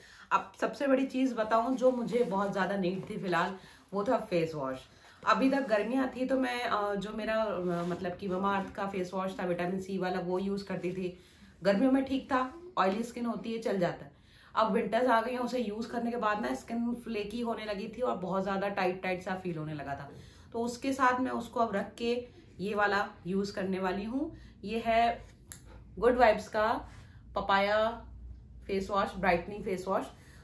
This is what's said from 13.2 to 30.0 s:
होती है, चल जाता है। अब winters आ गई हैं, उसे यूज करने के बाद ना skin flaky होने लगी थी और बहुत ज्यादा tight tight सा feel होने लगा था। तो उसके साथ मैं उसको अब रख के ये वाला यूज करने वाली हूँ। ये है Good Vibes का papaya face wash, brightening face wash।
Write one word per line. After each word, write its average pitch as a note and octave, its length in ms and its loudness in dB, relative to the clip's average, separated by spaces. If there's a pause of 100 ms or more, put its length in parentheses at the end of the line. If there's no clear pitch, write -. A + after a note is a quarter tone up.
होती A3+ 280 -4
है, A3+ 60 -4
चल G3+ 200 0
जाता E3 260 0
है। - 60 -18 (440)
अब G#3 160 4
winters A3+ 360 2
आ A3+ 140 8
गई A#3+ 100 -2
हैं, B3 80 -4
उसे B3+ 200 -2
यूज A3 260 -2
करने A#3 260 -2
के A#3+ 60 -2
बाद G#3+ 240 2
ना B3+ 120 -2
skin A#3 400 -2
flaky A3 480 -6
होने A3 240 -4
लगी G3+ 320 -6
थी B3 40 -4
और A#3+ 160 0
बहुत F#3 260 -2
ज्यादा G3 260 0
tight F#3 340 0
tight F#3 180 -2
सा F#3 140 -4
feel F3 220 -6
होने D#3 160 -6
लगा C#3 220 -6
था। C#3+ 160 -12 (420)
तो A#3 60 -4
उसके A#3+ 340 -2
साथ B3+ 260 4
मैं B3+ 120 0
उसको A#3+ 280 -4
अब A3 160 2
रख - 200 -2
के A#3+ 320 -2 (320)
ये G3+ 160 -2
वाला G3+ 340 2 (180)
यूज G3 240 0
करने F#3+ 280 -2
वाली F#3+ 240 0
हूँ। C#4 340 -4 (260)
ये A3 220 -4
है A3+ 460 2 (680)
Good A#3+ 180 6
Vibes A3 300 6
का A3+ 420 0 (460)
papaya G#3 720 2 (600)
face G3 220 -2
wash, G3+ 260 0
brightening F#3 480 2
face F#3 240 -4
wash। A3 180 0 (380)